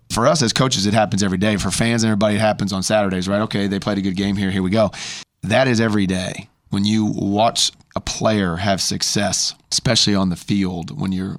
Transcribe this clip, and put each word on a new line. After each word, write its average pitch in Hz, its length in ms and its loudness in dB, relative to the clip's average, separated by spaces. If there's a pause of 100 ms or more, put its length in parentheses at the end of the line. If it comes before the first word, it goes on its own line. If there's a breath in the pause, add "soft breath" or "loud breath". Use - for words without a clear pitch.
(100)
for 117 160 0
us 156 160 4
as 110 100 2
coaches, 123 340 0
it 104 80 2
happens 101 280 2
every 95 160 0
day. 104 200 2
For 92 120 -2
fans 117 320 0
and 110 80 2
everybody, 104 260 2
it 104 40 2
happens 101 320 0
on 95 100 -2
Saturdays, 95 460 0
right? 101 140 0
Okay, 104 260 -2
they 98 100 -2
played 101 200 -2
a 98 40 -2
good 95 140 -2
game 98 200 0
here, 98 140 0
here 95 120 -2
we 92 80 0
go. 104 200 4 (520 loud breath)
That 120 260 2
is 117 120 2
every 104 260 2
day. 92 420 -6 (220)
When 101 140 0
you 107 220 2
watch 104 640 0 (240)
a - 60 -6
player 101 560 0
have 95 260 0
success, - 720 -2 (180)
especially 110 420 2
on 95 140 2
the 87 80 -2
field, 90 640 -4
when 95 120 -2
you're 92 260 -6